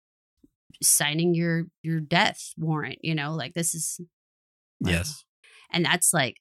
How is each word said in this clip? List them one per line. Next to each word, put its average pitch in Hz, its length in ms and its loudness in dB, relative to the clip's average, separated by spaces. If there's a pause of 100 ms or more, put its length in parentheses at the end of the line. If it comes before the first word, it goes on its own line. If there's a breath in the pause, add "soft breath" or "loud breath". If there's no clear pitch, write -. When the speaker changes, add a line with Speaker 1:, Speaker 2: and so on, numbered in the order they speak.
(800)
Speaker 1:
signing 165 540 2
your, 165 300 2 (180)
your 160 160 -2
death 170 580 0
warrant, 156 460 -2
you 160 100 -2
know, 151 220 -2
like, 147 180 -6
this 165 220 -2
is, - 240 -6 (800)
wow. 87 120 0
Speaker 2:
Yes. - 320 -2 (480 soft breath)
Speaker 1:
And 170 140 0
that's 175 280 2
like, 135 280 0